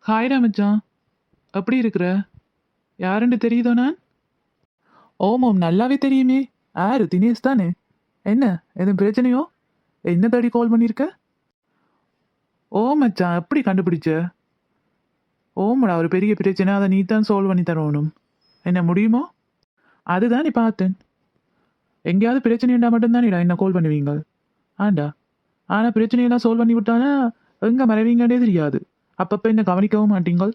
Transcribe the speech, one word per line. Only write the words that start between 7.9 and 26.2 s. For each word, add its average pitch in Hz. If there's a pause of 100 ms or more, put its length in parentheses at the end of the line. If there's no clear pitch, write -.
என்ன, 233 (300)
எதுவும் 190
பிரச்சனையோ? 247 (640)
என்ன 175
தேடி 240
கால் 233
பண்ணியிருக்க? 233 (1700)
ஓ 208 (180)
மச்சான், 180
எப்படி 285
கண்டுபிடிச்ச? 180 (1500)
ஓமடா, 208
ஒரு 165
பெரிய 190
பிரச்சனை, 190
அதை 196
நீ 190
தான் 214
சால்வ் 196
பண்ணி 180
தரணும். 156 (520)
என்ன 180
முடியுமோ? 220 (840)
அதுதான் 240
நீ 294 (120)
பார்த்தேன். 190 (1120)
எங்கேயாவது 226
பிரச்சனை 240
இருந்தா 240
மட்டும்தானேடா 233
என்ன 175
கால் 190
பண்ணுவீங்க? 151 (680)
ஆண்டா, 185 (640)
ஆனா 214
பிரச்சனையெல்லாம் 240